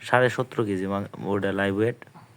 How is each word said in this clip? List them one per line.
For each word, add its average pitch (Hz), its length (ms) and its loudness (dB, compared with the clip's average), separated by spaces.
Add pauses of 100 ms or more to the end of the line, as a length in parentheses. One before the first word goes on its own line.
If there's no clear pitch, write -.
সাড়ে 123 280 4
সতেরো 123 320 -4
কেজি 95 260 -2
মাং-, 98 160 -4 (220)
ওটা 98 280 0
লাইভ 98 200 2
ওয়েট। 117 180 0 (400)